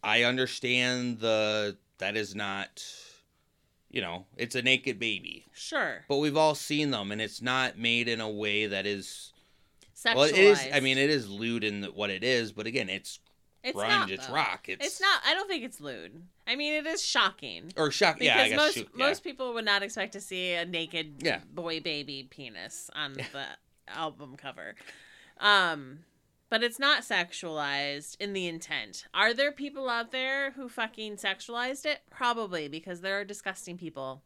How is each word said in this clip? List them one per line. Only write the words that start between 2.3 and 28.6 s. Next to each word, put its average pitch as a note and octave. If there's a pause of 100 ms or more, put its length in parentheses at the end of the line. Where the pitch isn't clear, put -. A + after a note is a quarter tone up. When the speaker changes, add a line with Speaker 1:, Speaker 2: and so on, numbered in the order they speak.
Speaker 1:
not, G2 (1080)
you A#2
know, F2+ (120)
it's A#2+
a B2
naked B2+
baby. F2+
Speaker 2:
Sure. D#3+
Speaker 1:
But C#3
we've D3
all D#3
seen D3+
them, G#2
and G#2+
it's G#2+
not B2+
made A#2
in A#2
a A2
way G#2+
that G2
is - (640)
Speaker 2:
Sexualized. A3+
Speaker 1:
well, C3+
it D3+
is, F#3+
I C#3+
mean, C3
it C#3
is A#2+
lewd A2+
in G#2
the, G2
what G2+
it F#2+
is, A#2+
but G#2
again, A#2
it's - (440)
Speaker 2:
It's F4+
Speaker 1:
grunge, G#2
Speaker 2:
not, A#2
Speaker 1:
it's G2
Speaker 2:
though. A#2+
Speaker 1:
rock, B2
it's -
Speaker 2:
It's -
not, F#4+
I D4
don't G4
think D#4+
it's -
lewd. B2+ (240)
I A#3+
mean, D4
it D4+
is E4+
shocking. D#3
Speaker 1:
Or D3+
shock, E3
yeah, C3
I A2
Speaker 2:
Because -
Speaker 1:
guess -
Speaker 2:
most, -
Speaker 1:
shoot, -
yeah. C4
Speaker 2:
most -
people C4
would A3+
not G3+
expect G3
to G3
see F3+
a E3+
naked E3
Speaker 1:
Yeah. A#2 (120)
Speaker 2:
boy E3
baby C#3+
penis A2
on C#3
Speaker 1:
Yeah. C3+
Speaker 2:
the C#3 (460)
album D3
cover. - (640)
Um, E3 (500)
but A3+
it's A#3
not C#4+
sexualized D3
in G3+
the F#3
intent. D3+